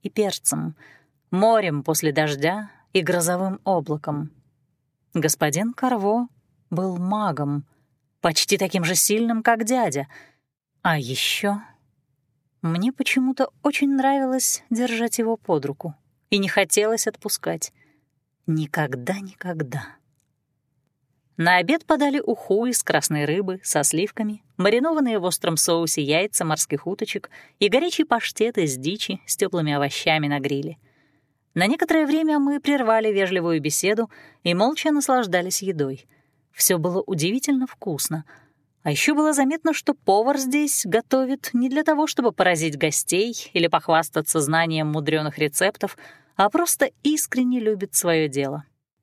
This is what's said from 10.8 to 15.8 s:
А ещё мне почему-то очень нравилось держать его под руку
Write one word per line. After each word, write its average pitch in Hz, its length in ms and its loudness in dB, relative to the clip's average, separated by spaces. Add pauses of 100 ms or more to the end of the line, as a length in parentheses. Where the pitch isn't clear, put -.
А 165 180 2
ещё 202 640 -2 (1000)
мне 175 300 0
почему-то 262 580 0 (140)
очень 285 320 2
нравилось 269 720 0
держать 233 500 -2
его 226 180 -2
под 147 280 0
руку 143 300 -8 (340)